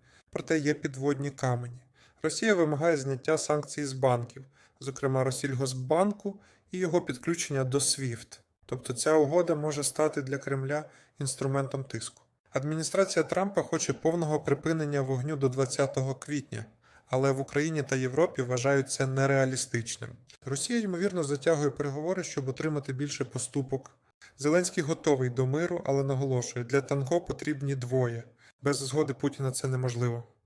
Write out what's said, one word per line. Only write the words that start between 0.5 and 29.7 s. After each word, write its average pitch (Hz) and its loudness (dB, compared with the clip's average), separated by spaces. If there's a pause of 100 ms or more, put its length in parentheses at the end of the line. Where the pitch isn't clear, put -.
є 147 2
підводні 143 -2
камені. 123 -2 (400)
Росія 208 2
вимагає 160 4
зняття 135 0
санкцій 147 -2
з 135 -4
банків, 127 0 (360)
зокрема 131 0
Россельгосбанку, 135 0 (300)
і 185 -6
його 175 2
підключення 147 -2
до 131 0
свіфт. 131 -4 (260)
Тобто 127 -6
ця 156 2
угода 160 4
може 147 -2
стати 151 0
для 135 -4
Кремля 139 -4 (340)
інструментом 139 -2
тиску. - -12 (280)
Адміністрація 160 0
Трампа 196 0
хоче 160 -2
повного 156 0
припинення 147 0
вогню 135 -2
до 135 2
двадцятого 135 0
квітня, 131 -6 (420)
але 135 2
в 135 -2
Україні 147 0
та 135 -2
Європі 131 0
вважають 131 2
це - 0
нереалістичним. 131 0 (340)
Росія, 139 -2
ймовірно, 185 -2
затягує 143 2
переговори, 151 -4
щоб 131 -4
отримати 147 -4
більше 135 -4
поступок. 131 -4 (480)
Зеленський 175 2
готовий 139 2
до 127 0
миру, 165 -2
але 139 2
наголошує, 131 -2
для 131 2
танго 139 0
потрібні 139 -4
двоє. 123 0 (400)
Без 139 2
згоди 139 0
Путіна 139 -2
це 131 -2
неможливо. 120 -2 (200)